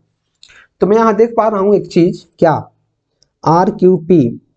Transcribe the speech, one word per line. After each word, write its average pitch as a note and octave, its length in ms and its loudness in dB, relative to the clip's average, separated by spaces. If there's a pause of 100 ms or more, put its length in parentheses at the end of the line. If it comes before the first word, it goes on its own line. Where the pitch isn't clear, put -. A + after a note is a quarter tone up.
(800)
तो F#3 60 2
मैं G#3 100 2
यहाँ A3+ 180 0
देख A#3 220 0
पा A3 100 0
रहा G#3+ 120 -4
हूँ G3+ 160 0
एक F3+ 120 -4
चीज, - 380 -2 (140)
क्या? E3 140 2 (920)
आर F3 280 0
क्यू F#3 260 2
पी, D#3+ 300 0 (300)